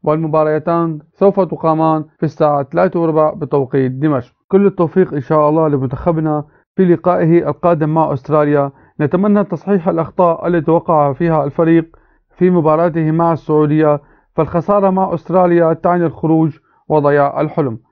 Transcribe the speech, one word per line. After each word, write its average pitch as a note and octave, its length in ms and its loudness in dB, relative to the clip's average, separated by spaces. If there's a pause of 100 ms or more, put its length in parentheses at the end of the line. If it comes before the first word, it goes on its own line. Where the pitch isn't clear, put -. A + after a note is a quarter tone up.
والمباريتان D#3 960 -2 (140)
سوف G3 260 2
تقامان D#3+ 680 -2 (120)
في - 60 -4
الساعة D3 400 0
ثلاثة F3 360 -2
وربع D#3 340 0
بتوقيت C3+ 580 -2
دمشق. C3+ 440 -4 (120)
كل G3 180 2
التوفيق F#3 480 0
إن D3 60 -4
شاء D3+ 300 2
الله D#3+ 180 2
لمنتخبنا D3+ 760 -2 (320)
في F#3+ 100 2
لقائه E3+ 640 2
القادم D#3 400 0
مع D#3 240 0
أستراليا. D3 580 0 (300)
نتمنى G3+ 420 2
تصحيح F#3 440 -2
الأخطاء E3 600 -2
التي E3 240 0
وقع D#3 420 0
فيها D#3+ 300 0
الفريق E3 540 0 (400)
في F3+ 120 2
مباراته D#3+ 640 0
مع E3 220 0
السعودية، D3+ 680 0 (340)
فالخسارة F#3+ 540 0
مع F#3+ 240 -2
أستراليا E3+ 600 0
تعني F3 320 0
الخروج D#3+ 520 0 (320)
وضياع C#3+ 520 0
الحلم. C#3+ 380 -4 (120)